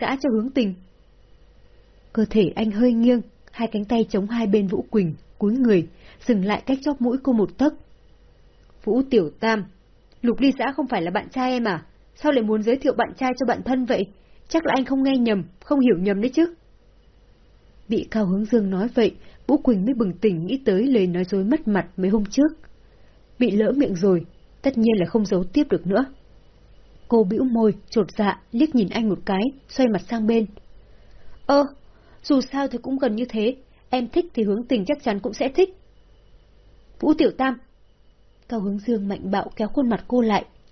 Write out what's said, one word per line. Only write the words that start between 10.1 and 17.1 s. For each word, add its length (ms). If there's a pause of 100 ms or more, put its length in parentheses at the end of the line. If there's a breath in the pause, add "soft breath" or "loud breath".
Lục 180
Ly 200
Dã 60 (100)
không 120
phải 140
là 100
bạn 180
trai 220
em 120
à? 220 (300)
Sao 160
lại 120
muốn 200
giới 140
thiệu 160
bạn 240
trai 220
cho 60
bạn 180
thân 220
vậy? 200 (420 soft breath)
Chắc 180
là 100
anh 100
không 180
nghe 140
nhầm, 260 (160)
không 200
hiểu 200
nhầm 220
đấy 120
chứ." 200 (1400)